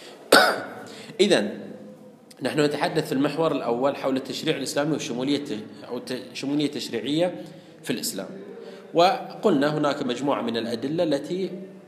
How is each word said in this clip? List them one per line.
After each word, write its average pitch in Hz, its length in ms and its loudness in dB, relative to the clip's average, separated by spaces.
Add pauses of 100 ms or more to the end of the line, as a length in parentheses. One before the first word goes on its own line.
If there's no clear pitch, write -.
(340)
<coughs> - 60 12 (840)
إذن 190 240 6 (920)
نحن 131 180 0
نتحدث 147 460 2
في - 60 -4
المحور 147 400 2
الأول 131 440 0
حول 135 200 0
التشريع 131 400 -2
الإسلامي 143 360 0
والشمولية 131 440 0
الت-، 107 280 -6 (240)
أو 120 80 -6
الت-، 123 160 -8 (200)
الشمولية 147 340 0
التشريعية 143 680 0 (480)
في - 80 -6
الإسلام، 98 360 -4 (680)
وقلنا 156 840 4
هناك 143 280 2
مجموعة 123 360 0
من 117 140 -2
الأدلة 120 480 0
التي 175 460 0 (380)